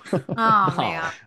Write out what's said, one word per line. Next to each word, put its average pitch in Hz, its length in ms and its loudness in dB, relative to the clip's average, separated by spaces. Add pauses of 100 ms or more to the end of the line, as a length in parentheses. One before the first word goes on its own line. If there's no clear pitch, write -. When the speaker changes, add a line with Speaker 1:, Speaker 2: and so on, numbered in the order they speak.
(120)
Speaker 1:
<laughs> 151 240 -4
Speaker 2:
Oh, 220 400 4
man. 165 340 -2 (160)